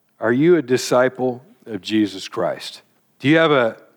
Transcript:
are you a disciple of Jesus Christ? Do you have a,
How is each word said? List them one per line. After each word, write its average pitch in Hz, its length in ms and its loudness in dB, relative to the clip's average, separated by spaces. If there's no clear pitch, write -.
are 113 140 0
you 160 220 4
a 156 80 -2
disciple 127 840 -2
of 110 120 -10
Jesus 98 480 -2
Christ? - 540 -8
Do - 80 -4
you 156 100 4
have 165 140 4
a, 120 260 2